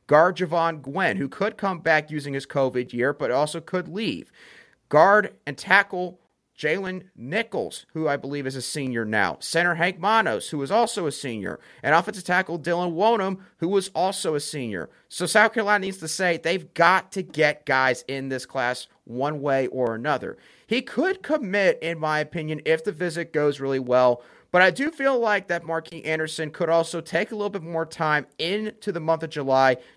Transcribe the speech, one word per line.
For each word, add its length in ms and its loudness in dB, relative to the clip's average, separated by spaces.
Guard 300 6
Javon 440 0
Gwynn, 360 0
who 120 -2
could 280 -4
come 220 -2
back 300 2
using 240 -6
his 140 -6
covid 440 -2
year, 220 0
but 160 -4
also 320 0
could 260 -4
leave. 440 -6
Guard 460 6
and 100 -8
tackle 640 0
Jalen 440 -4
Nichols, 800 -6
who 140 -2
I 100 0
believe 280 -6
is 100 -6
a 60 -8
senior 420 -4
now, 360 2
center 340 0
Hank 240 0
Manos, 520 0
who 120 -4
is 80 -4
also 380 0
a 40 -2
senior, 480 -6
and 140 4
offensive 280 0
tackle 360 -2
Dylan 340 -2
Wonnum, 460 2
who 100 -4
was 280 0
also 400 -2
a 40 0
senior. 480 -6
So 160 -6
South 280 4
Carolina 320 0
needs 120 -8
to 100 -10
say 300 0
they've 380 -4
got 380 4
to 100 -4
get 420 0
guys 420 2
in 220 -6
this 160 -4
class 420 -4
one 360 -4
way 260 2
or 280 -2
another. 420 -4
He 160 -2
could 400 -2
commit, 580 0
in 180 -6
my 200 0
opinion, 440 -6
if 200 0
the 80 -4
visit 420 -6
goes 260 2
really 200 -2
well, 420 4
but 100 6
I 80 8
do 220 -2
feel 260 0
like 300 0
that 180 -4
Marquis 400 -6
Anderson 460 -4
could 180 -2
also 320 2
take 300 -2
a 40 -8
little 140 -4
bit 140 -8
more 240 -4
time 400 0
into 540 -4
the 80 -2
month 240 0
of 80 -8
July 460 4